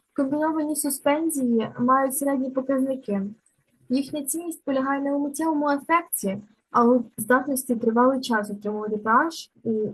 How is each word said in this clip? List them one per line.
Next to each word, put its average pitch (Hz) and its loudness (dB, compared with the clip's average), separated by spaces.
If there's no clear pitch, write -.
комбіновані 302 0
суспензії 285 0
мають 262 2
середні 269 -2
показники. 262 -2
Їхня 277 -2
цінність 320 -8
полягає 277 -2
не 277 -2
у 285 0
миттєвому 294 0
ефекті, 285 0
а 240 6
у 247 4
здатності 254 0
тривалий 247 4
час 208 -2
утримувати 214 -6
П 214 -4
H 302 2
у 214 -2